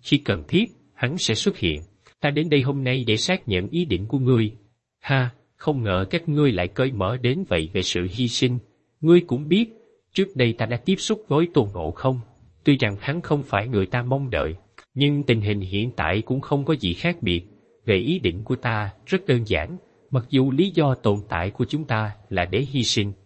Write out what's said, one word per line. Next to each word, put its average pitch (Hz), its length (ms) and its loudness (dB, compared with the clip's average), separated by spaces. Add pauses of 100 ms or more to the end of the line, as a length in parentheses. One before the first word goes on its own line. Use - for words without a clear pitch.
khi - 180 2
cần 98 300 -2
thiết, 220 220 2 (240)
hắn 143 240 -2
sẽ - 160 0
xuất - 240 -2
hiện. 78 220 0 (400)
"Ta 151 100 0
đến 151 180 -2
đây 143 140 4
hôm 139 220 -2
nay 127 220 -2
để 110 100 2
xác 180 320 -2
nhận 92 200 0
ý 165 160 -2
định 101 220 -2
của 139 120 -2
ngươi." 120 340 2 (480)
"Ha, 127 300 0 (260)
không 143 260 -2
ngờ 95 280 2
các 170 180 -4
ngươi 147 240 4
lại 90 160 0
cởi 135 240 -2
mở 101 240 -2
đến 127 320 -2
vậy 82 240 0
về 95 100 0
sự 90 280 -2
hy 117 180 -2
sinh. 123 300 0 (420)
Ngươi 175 200 8
cũng 147 280 -4
biết, 208 180 4 (460)
trước 190 240 -2
đây 120 160 4
ta 113 140 -2
đã 117 100 -4
tiếp 185 220 0
xúc 214 300 -4
với 160 260 2
Tôn 117 200 4
Ngộ 82 160 -4
Không. 131 300 -2 (440)
Tuy 131 120 6
rằng 107 240 0
hắn 160 200 -4
không 147 220 -2
phải 107 260 -2
người 101 180 0
ta 120 160 -4
mong 131 280 -2
đợi, 80 240 -2 (400)
nhưng 143 280 2
tình 120 180 2
hình 104 200 -2
hiện 98 360 -4
tại 87 260 0
cũng 135 180 -4
không 143 240 -2
có 160 100 0
gì 92 200 -2
khác 170 280 -2
biệt. 87 220 0 (400)
Về 104 120 4
ý 147 220 0
định 98 260 -2
của 127 120 -2
ta, 107 340 -4 (160)
rất 190 200 -2
đơn 123 200 2
giản. 85 300 -2 (340)
Mặc 123 200 -2
dù 135 200 4
lý 165 200 2
do 147 240 2
tồn 104 240 0 (100)
tại 90 220 -2
của 123 140 -2
chúng 147 200 -6
ta 107 280 -2 (160)
là 90 160 0
để 98 260 -2
hy 131 140 0
sinh 101 280 0 (140)